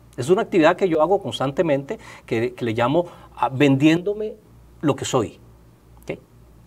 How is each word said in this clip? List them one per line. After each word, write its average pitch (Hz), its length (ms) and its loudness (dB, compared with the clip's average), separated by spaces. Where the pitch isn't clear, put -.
Es 127 140 -4
una 196 120 4
actividad 175 340 4
que 196 120 0
yo 165 140 0
hago 196 180 2
constantemente, 139 800 -4
que, 123 300 -4
que - 100 -8
le 113 80 -2
llamo 131 340 0
a 123 140 -2
vendiéndome 160 840 2
lo 135 160 0
que - 80 -12
soy. 113 340 -4
¿Ok? - 160 -12